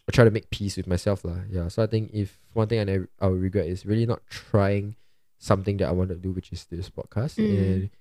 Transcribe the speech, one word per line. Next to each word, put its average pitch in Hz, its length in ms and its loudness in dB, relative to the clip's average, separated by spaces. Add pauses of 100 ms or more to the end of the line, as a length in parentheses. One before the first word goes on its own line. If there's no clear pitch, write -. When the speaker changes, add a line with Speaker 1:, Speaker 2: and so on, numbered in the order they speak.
Speaker 1:
I - 40 -2
try 123 120 8
to 110 60 8
make 107 180 -2
peace 98 300 -6
with 92 80 -6
myself 98 380 -2
lah. 87 160 -6 (100)
Yeah, 90 180 -4
so 113 140 -2
I 107 40 2
think 110 280 -2
if 101 240 -4 (160)
one 110 140 2
thing 113 120 0
I 104 40 0
nev-, 98 240 0 (120)
I 98 60 2
would 92 160 2
regret 95 240 0
is 92 180 -6
really 113 220 2
not 117 240 -2
trying 101 640 0 (440)
something 101 400 0
that 87 100 0
I 78 40 -2
want 92 180 0
to 85 60 -6
do, 92 160 -6
which 90 180 -8
is 90 140 -10
this 90 240 -10
podcast, - 480 -6
Speaker 2:
Mm. 214 240 2
Speaker 1:
and 95 300 0 (100)